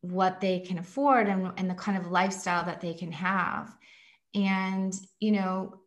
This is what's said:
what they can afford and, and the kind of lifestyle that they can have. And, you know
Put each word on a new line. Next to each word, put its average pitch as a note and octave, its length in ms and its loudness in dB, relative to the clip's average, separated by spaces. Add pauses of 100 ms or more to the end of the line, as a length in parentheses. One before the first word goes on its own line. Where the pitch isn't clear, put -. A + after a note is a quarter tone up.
what F#3 400 0
they F#3 180 2
can F3+ 180 -6
afford C4 500 4
and, F#3+ 300 0
and F#3 120 -2
the F3+ 60 -2
kind F#3+ 220 -2
of F3 140 -4
lifestyle F3+ 540 0
that F3 160 -6
they E3+ 120 -6
can E3+ 180 -8
have. F3+ 640 -2 (600)
And, F#3+ 580 0 (260)
you G#3+ 120 2
know F#3+ 560 -2